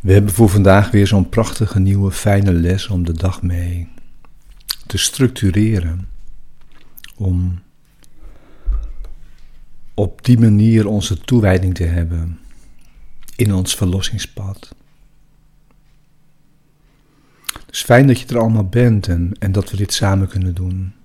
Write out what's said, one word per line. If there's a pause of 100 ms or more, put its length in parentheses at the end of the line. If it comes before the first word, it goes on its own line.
We
hebben
voor
vandaag
weer
zo'n
prachtige
nieuwe
fijne
les
om
de
dag
mee (960)
te
structureren. (1080)
Om (2250)
op
die
manier
onze
toewijding
te
hebben (1000)
in
ons
verlossingspad. (3000)
Dus
fijn
dat
je
er
allemaal
bent
en,
en
dat
we
dit
samen
kunnen
doen (120)